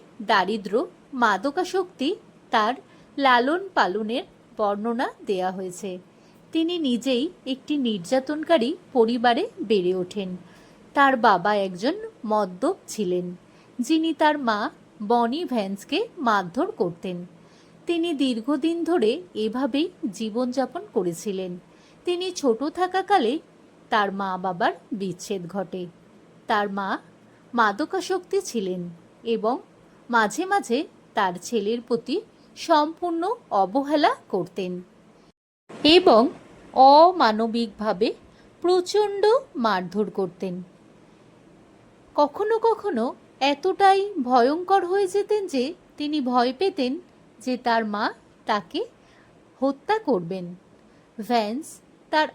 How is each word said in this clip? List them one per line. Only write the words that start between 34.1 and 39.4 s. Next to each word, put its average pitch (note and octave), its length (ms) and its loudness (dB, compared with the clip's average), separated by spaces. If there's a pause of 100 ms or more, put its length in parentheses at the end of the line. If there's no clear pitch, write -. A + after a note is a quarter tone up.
করতেন F3+ 520 -6 (1000)
এবং D#4 460 8 (440)
অমানবিকভাবে A#3 1400 6 (480)
প্রচণ্ড G4 640 2 (300)